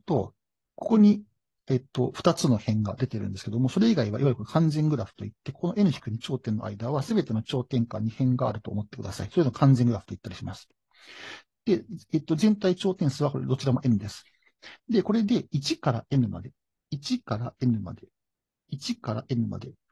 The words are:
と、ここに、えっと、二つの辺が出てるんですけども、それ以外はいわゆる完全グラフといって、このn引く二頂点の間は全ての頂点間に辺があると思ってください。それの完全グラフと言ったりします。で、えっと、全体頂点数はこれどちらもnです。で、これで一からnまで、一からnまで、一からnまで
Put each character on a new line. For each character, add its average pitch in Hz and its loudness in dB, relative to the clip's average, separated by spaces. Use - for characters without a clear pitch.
と、 123 0
こ - -8
こ 226 4
に、 208 8
え 131 2
っ 123 0
と、 127 0
二 165 2
つ - -2
の 127 4
辺 107 0
が 104 -2
出 127 -4
て 113 -4
る 101 -4
ん 98 -8
で 95 -10
す - -14
け 110 -8
ど 113 -2
も、 131 2
そ - -2
れ 226 4
以 214 4
外 113 0
は 110 -4
い 135 -2
わ 139 4
ゆ 120 2
る 107 -10
完 160 2
全 151 0
グ 151 0
ラ 101 -2
フ - -18
と - -12
い - -8
っ - -16
て、 - -10
こ - -4
の 180 -4
n 208 4
引 - -4
く - -10
二 110 -4
頂 131 -6
点 110 -4
の 107 -6
間 104 -6
は 143 -2
全 214 0
て - -4
の 110 -2
頂 127 -4
点 120 0
間 107 -8
に 110 -2
辺 127 0
が 123 0
あ 107 -4
る 107 -8
と - -10
思 104 -4
っ - -8
て - -20
く 107 -12
だ 95 -10
さ 101 -6
い。 - -8
そ - -2
れ 165 4
の 127 0
完 135 6
全 120 4
グ 120 4
ラ 101 -2
フ - -14
と 101 -10
言 - -12
っ - -14
た - -14
り 92 -12
し - -12
ま 95 -8
す。 - -20
で、 175 2
え 165 2
っ 151 0
と、 170 0
全 208 4
体 185 2
頂 185 -2
点 151 0
数 - -2
は 143 2
こ 135 -6
れ 131 -6
ど 131 0
ち - -6
ら 131 4
も - 2
n 120 4
で 101 -4
す。 - -18
で、 349 2
こ - 0
れ 226 2
で 208 0
一 151 -2
か 135 0
ら 113 -4
n 127 4
ま 90 -8
で、 - -14
一 190 -6
か 107 -4
ら 120 -8
n 120 2
ま 92 -10
で、 - -20
一 147 -8
か - -4
ら 113 -6
n 117 0
ま 98 -8
で - -16